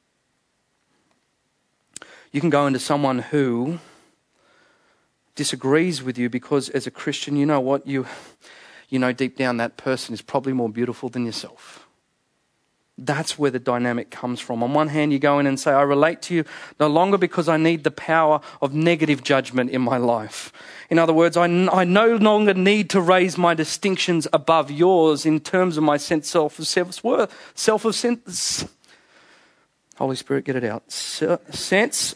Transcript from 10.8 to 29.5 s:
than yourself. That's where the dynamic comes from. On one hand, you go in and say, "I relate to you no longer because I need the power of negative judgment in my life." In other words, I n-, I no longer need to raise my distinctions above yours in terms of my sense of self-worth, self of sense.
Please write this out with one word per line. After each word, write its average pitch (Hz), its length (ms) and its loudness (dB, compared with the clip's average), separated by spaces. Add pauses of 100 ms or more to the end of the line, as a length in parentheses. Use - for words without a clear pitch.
than 123 160 -6
yourself. - 580 -14 (1160)
That's 139 400 -6
where 143 120 0
the 123 80 -4
dynamic 120 520 -4
comes 123 300 -8
from. 117 220 -6
On 123 100 -2
one 151 160 2
hand, 151 240 0
you 139 60 2
go 143 200 4
in 143 80 2
and 135 140 0
say, 156 100 0
"I 139 120 4
relate 143 400 2
to - 120 -6
you 156 100 0 (360)
no 151 60 4
longer 180 320 4
because 175 280 -2
I 160 120 2
need 160 260 2
the 156 60 0
power 156 500 2 (220)
of 135 100 0
negative 151 500 0
judgment 127 480 0
in 127 120 -2
my 123 160 0
life." 117 520 -2 (380)
In 165 100 2
other 165 140 4
words, 170 240 4
I 175 80 4
n-, 175 260 2
I 185 140 2
no 220 320 4
longer 214 380 4
need 196 360 2
to 190 120 2
raise 185 340 2
my 175 160 2
distinctions 170 800 -2
above 151 380 2
yours 160 560 4
in 156 140 2
terms 185 360 0
of 151 80 2
my 147 140 4
sense 151 360 -4
of 151 200 0
self-worth, 185 1000 -4
self 220 300 0
of 220 100 0
sense. - 720 -4 (1300)